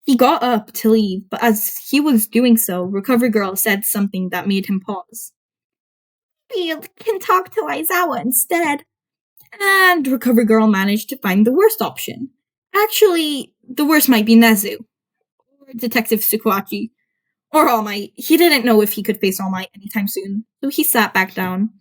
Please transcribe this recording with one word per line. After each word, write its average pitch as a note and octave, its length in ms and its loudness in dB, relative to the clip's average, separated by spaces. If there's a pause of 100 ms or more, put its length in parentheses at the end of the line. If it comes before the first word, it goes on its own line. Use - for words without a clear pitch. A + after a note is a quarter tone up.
He C4+ 120 2
got B3+ 260 4
up A#3+ 320 -2
to - 160 0
leave, G#3 400 0
but - 120 -8
as A3+ 360 0 (100)
he C#4 120 0
was C#4+ 260 2
doing A#3+ 300 2
so, F3+ 260 -4
Recovery G3+ 480 -2
Girl G3+ 240 -2
said G3+ 300 -2
something G3+ 460 -4
that F3+ 180 -6
made G3 180 -2
him F#3+ 140 -4
pause. - 520 -12 (1200)
We F4 200 -4 (240)
can A4 220 -4
talk F#4 300 -2
to - 120 -6
Aizawa D#4 580 -4
instead. D4 640 -2 (760)
And F#4 480 2
Recovery B3 360 2
Girl A3 220 4
managed G3+ 440 0
to C4 80 -10
find G3+ 280 2
the A#3+ 60 2
worst G4+ 280 2
option. - 500 -8 (440)
Actually, E4+ 800 2 (140)
the D4 160 -4
worst D4+ 240 2
might A3 180 4
be A3+ 80 6
Nezu, A3 440 4 (840)
or - 160 -20
Detective A3+ 440 -2
Tsukuachi, G#3 680 -4 (640)
or D4+ 160 4
All A#3 140 0
Might. G3+ 320 -8
He D4 220 0
didn't D#4 280 4
know A3+ 160 4
if G#3 120 0
he A3 100 -8
could G3+ 180 -4
face F#3+ 180 -2
All F#3+ 120 -6
Might F#3 240 -8
anytime G3+ 340 -8
soon, G3 380 -8 (160)
so C4+ 60 -4
he C#4+ 140 -4
sat A3 320 0
back F#3+ 200 -2
down. F#3 360 -4 (100)